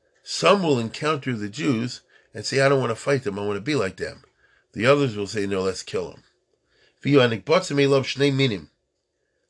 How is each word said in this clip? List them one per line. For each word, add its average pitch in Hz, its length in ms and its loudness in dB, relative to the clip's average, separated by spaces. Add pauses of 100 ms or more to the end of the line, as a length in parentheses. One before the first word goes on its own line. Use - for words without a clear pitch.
(220)
Some 185 400 2
will 147 160 2
encounter 131 560 -4
the 104 140 -6
Jews 123 540 -4 (320)
and 107 100 -12
say, 131 160 0
"I 135 80 6
don't 139 120 4
want 123 100 0
to 113 60 -4
fight 139 280 -2
them, 98 140 -4
I 104 80 -4
want 104 100 -2
to 98 60 -8
be 147 120 -4
like 95 220 -2
them." 78 260 -10 (520)
The 101 100 -4
others 135 320 4
will 101 100 -4
say, 101 200 -4
"No, 98 160 -2
let's 95 200 -2
kill 87 280 -8
them." - 140 -20 (800)
"V'yu 139 160 4
hanikbatzim 139 580 2
elav 139 280 4
shnei 139 300 0
minim. 110 360 -2 (800)